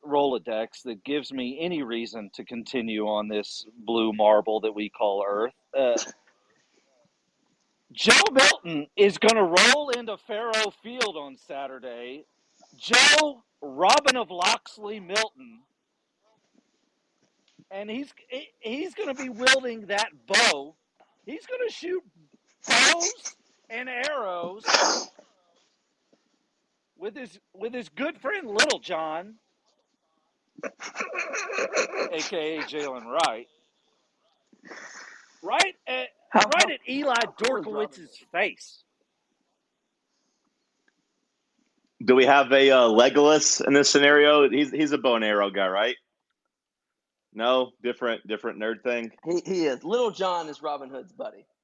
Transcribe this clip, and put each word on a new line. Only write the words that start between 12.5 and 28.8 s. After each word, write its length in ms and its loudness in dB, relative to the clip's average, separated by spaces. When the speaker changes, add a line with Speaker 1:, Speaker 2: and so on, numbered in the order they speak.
Speaker 1:
Joe 680 2
Robin 560 2
of 160 -4
Loxley 680 -4
Milton. 640 -8
And 180 -12
he's, 240 -12
he, 200 -14
he's 360 -10
gonna 200 -8
be 140 -10
wielding 580 -2
that 220 -4
bow. 480 0
He's 200 -12
gonna 240 -6
shoot 320 -8
bows 680 0
and 180 -12
arrows 760 -8
with 200 -12
his, 240 -18
with 220 -10
his 140 -10
good 320 -8
friend 280 -8
Little 300 0
John, 560 -8